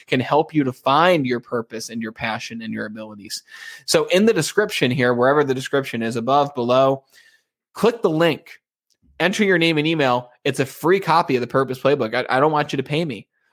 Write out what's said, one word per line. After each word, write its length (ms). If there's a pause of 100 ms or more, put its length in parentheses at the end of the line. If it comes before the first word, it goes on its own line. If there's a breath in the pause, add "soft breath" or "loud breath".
can 140
help 340
you 120
to 80
find 520
your 140
purpose 480
and 140
your 100
passion 500
and 120
your 120
abilities. 580 (420 loud breath)
So 220
in 180
the 80
description 580
here, 220
wherever 280
the 120
description 480
is, 160
above, 360
below, 520 (640 soft breath)
click 300
the 80
link, 520 (600)
enter 240
your 120
name 200
and 100
email. 440 (120)
It's 160
a 60
free 340
copy 380
of 40
the 60
Purpose 320
Playbook. 340
I, 140
I 140
don't 100
want 220
you 40
to 60
pay 220
me, 200 (260)